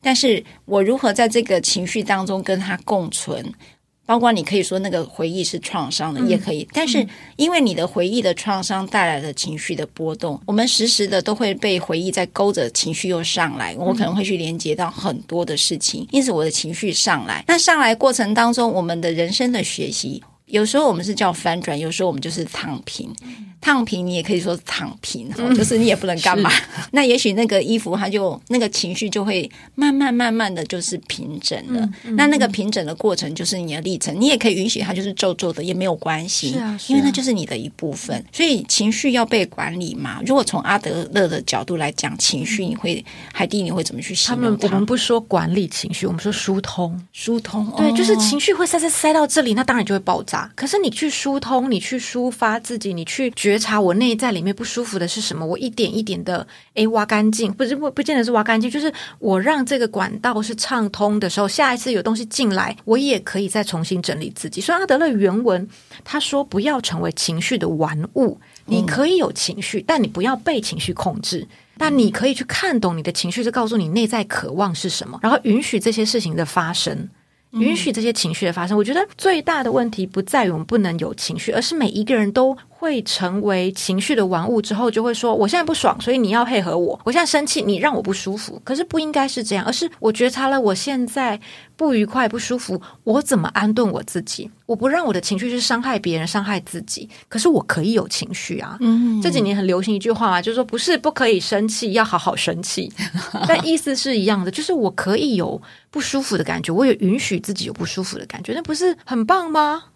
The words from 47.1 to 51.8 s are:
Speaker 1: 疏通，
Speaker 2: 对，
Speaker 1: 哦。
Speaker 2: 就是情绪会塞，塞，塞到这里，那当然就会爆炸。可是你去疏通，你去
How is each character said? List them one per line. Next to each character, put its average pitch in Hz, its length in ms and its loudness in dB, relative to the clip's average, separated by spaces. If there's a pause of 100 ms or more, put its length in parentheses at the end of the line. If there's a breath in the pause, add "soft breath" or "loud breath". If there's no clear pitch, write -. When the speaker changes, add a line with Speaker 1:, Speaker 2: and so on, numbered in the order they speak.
Speaker 1:
疏 233 260 -2
通， 214 380 -4
Speaker 2:
对， 311 120 4
Speaker 1:
哦。 285 80 2
Speaker 2:
就 226 60 4
是 220 140 6
情 220 240 2
绪 403 120 2
会 349 140 2
塞， 339 100 0
塞， 330 140 2
塞 311 220 2
到 311 120 6
这 294 180 2
里， 233 120 2
那 247 80 2
当 254 140 2
然 226 100 0
就 208 80 0
会 196 60 0
爆 180 240 0
炸。 - 320 -6
可 269 100 -6
是 392 140 2
你 311 100 2
去 262 180 -4
疏 277 300 -2
通， 262 320 0
你 233 80 2
去 - 180 -6